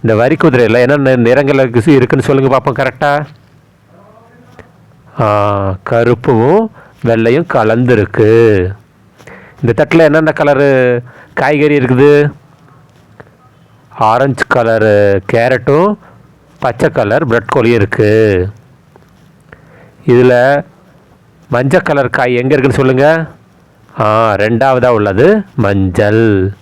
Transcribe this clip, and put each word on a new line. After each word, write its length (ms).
இந்த 140
வரி 240
குதிரையில 340
என்னென்ன 420
நிறங்கள் 520
இருக்கு, 240
இருக்குன்னு 320
சொல்லுங்க 340
பார்ப்போம் 160
கரெக்டா. 500
ஆ, 600
கருப்பும் 880
வெள்ளையும் 500
கலந்துருக்கு. 1040
இந்த 220
தட்டுல 140
என்னென்ன 380
கலரு 640
காய்கறி 440
இருக்குது? 540
ஆரஞ்சு 560
கலரு 720
கேரட்டும் 720
பச்சை 320
கலர் 360
பிரெட் 300
கோழியும் 180
இருக்கு. 720
இதுல 580
மஞ்சள் 320
கலர் 300
காய் 240
எங்க 200
இருக்குன்னு 220
சொல்லுங்க. 500
ஆ, 340
ரெண்டாவதா 540
உள்ளது 560
மஞ்சள். 1080